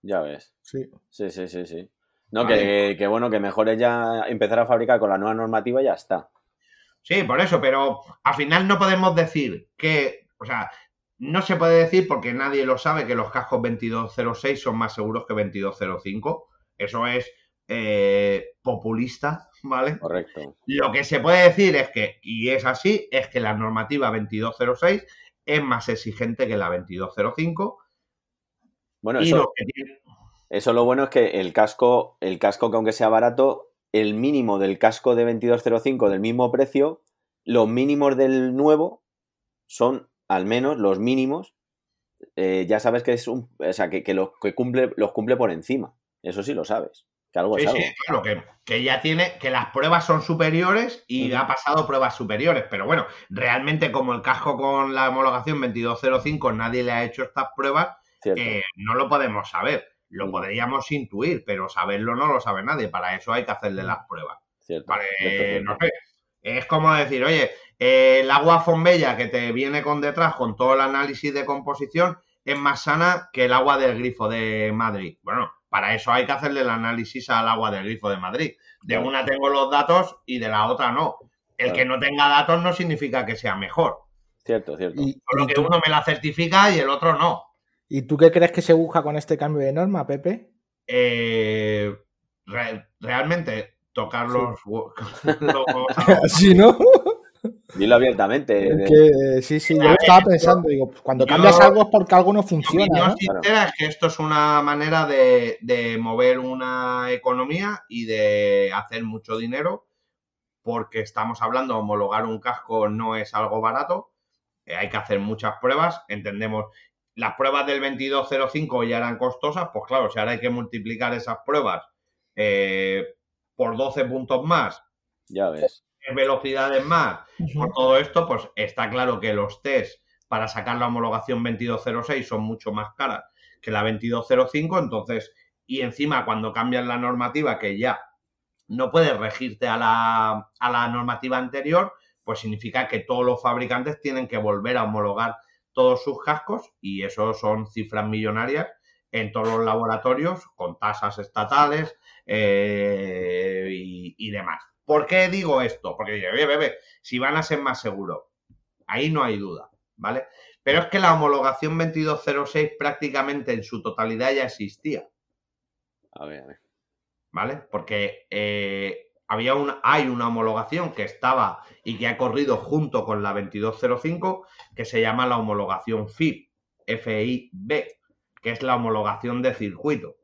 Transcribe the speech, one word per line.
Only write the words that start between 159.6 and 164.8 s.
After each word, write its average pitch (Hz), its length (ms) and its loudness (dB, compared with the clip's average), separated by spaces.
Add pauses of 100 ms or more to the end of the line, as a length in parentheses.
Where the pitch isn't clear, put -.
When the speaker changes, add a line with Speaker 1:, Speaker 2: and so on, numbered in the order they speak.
Speaker 3:
¿vale? 120 280 -6 (380)
Pero 147 160 2
es 170 80 -2
que 196 120 -2
la 175 140 4
homologación 147 640 0
veintidós 156 460 -2
cero 143 220 -2
seis 151 320 -2
prácticamente 143 760 -4
en 110 100 -6
su 113 180 -12
totalidad 113 500 -4
ya 139 140 -2
existía. - 640 -10 (1080)